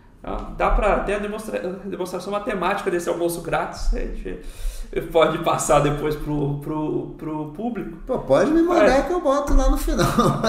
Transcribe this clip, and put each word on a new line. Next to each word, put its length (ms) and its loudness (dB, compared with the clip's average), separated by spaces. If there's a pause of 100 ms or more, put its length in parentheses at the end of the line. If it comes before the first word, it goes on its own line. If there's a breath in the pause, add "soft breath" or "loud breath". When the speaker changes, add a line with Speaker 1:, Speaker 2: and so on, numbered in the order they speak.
(200 soft breath)
Speaker 1:
Tá? 140 -8 (240)
Dá 120 2
pra 300 4
ter 140 -2
a 40 -2
demonstra-, 420 -6 (260)
demonstração 460 -6
matemática 580 -2
desse 180 -2
almoço 320 0
grátis, 540 0
a 60 -2
gente 400 -8 (680 loud breath)
pode 280 4
passar 420 4
depois 360 0
pro, 440 -2
pro, 560 -4
pro 360 -8
público. 440 -6 (100)
Speaker 2:
Pô, 120 -2
pode 320 4
me 120 6
mandar 360 6
Speaker 1:
É. 40 2
Speaker 2:
que 100 0
eu 100 0
boto 320 2
lá 160 6
no 80 4
final. 280 0 (420)